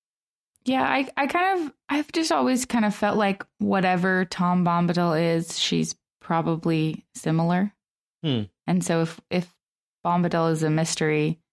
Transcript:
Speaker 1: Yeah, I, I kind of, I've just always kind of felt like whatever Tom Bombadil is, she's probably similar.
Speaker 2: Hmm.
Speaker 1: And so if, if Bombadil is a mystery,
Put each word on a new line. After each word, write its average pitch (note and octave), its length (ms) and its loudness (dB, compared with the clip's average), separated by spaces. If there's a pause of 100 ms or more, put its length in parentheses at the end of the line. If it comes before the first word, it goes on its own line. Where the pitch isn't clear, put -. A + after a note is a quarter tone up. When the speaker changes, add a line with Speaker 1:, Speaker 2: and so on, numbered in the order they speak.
(640)
Speaker 1:
Yeah, C4 200 0
I, C4 240 0 (100)
I C#4 100 0
kind F#4 380 0
of, C#4+ 80 -10 (160)
I've D4 220 -4
just D#4+ 200 -2
always B3+ 340 0
kind A#3 200 0
of G3+ 100 0
felt G#3 220 0
like G3 260 0 (140)
whatever F#3 680 2
Tom F3+ 380 0
Bombadil E3+ 560 2 (160)
is, E3 240 -4
she's D#3+ 360 -2 (260)
probably E3 840 -2 (120)
similar. E3+ 580 0 (500)
Speaker 2:
Hmm. B2+ 200 0 (240)
Speaker 1:
And F3 180 0
so E3 160 0
if, E3 180 -4 (120)
if F3+ 200 -2 (540)
Bombadil E3+ 460 2
is D#3+ 100 -2
a D#3+ 80 2
mystery, D#3 680 0 (140)